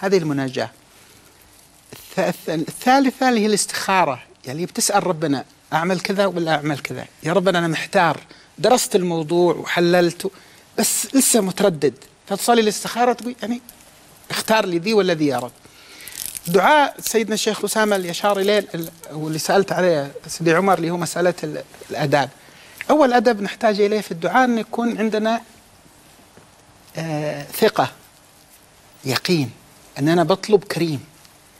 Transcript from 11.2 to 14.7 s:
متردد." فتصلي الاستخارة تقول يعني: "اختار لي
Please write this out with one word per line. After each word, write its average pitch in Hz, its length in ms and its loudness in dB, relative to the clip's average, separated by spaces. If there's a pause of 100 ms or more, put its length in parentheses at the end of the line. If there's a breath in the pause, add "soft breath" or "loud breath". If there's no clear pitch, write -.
متردد." 180 540 0 (320)
فتصلي 190 340 2
الاستخارة 226 520 0
تقول 240 300 -8
يعني: 240 180 -6 (680)
"اختار 220 360 0
لي 175 120 -2